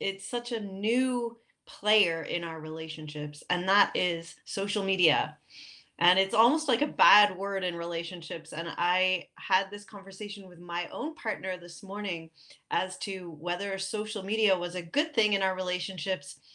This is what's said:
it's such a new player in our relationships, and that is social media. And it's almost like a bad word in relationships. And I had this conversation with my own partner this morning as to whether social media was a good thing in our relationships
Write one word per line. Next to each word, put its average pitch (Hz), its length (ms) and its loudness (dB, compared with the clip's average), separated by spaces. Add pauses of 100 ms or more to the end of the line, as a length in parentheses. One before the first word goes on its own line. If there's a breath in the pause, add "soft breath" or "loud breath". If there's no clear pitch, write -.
it's 190 260 -4
such 240 260 -4
a 226 80 -2
new 233 760 0 (300 soft breath)
player 185 560 2
in 170 200 -4
our 165 160 -6
relationships, 156 920 -6
and 180 180 0
that 202 260 6
is 170 400 -2 (120)
social 202 360 -2
media. 175 540 2 (680 loud breath)
And 185 160 6
it's 190 140 2
almost 247 340 6
like 233 140 2
a 202 60 2
bad 180 500 6
word 196 260 -2
in 175 140 -2
relationships. 170 800 -6
And 170 140 -4 (100)
I 185 560 0
had 190 360 2
this 208 140 -10
conversation 196 640 -10
with 175 100 -14
my 175 320 -4
own 285 240 -4
partner 185 440 -4
this 175 240 -12
morning 190 480 -6 (400 loud breath)
as 175 300 0
to 180 380 -6
whether 180 380 -2
social 208 460 -4
media 202 340 2
was 175 180 -4
a 180 60 -2
good 269 320 0
thing 208 220 2
in 196 80 0
our 190 120 2
relationships 180 840 -4 (140 loud breath)